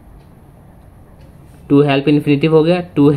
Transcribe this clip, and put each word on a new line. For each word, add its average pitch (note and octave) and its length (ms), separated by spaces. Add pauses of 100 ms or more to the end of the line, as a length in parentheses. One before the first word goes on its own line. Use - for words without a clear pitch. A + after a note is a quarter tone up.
(1700)
to C#3+ 180
help C#3 200
इन्फिनेटिव D3 480
हो D#3 80
गया, F3 180 (140)
to C#3+ 220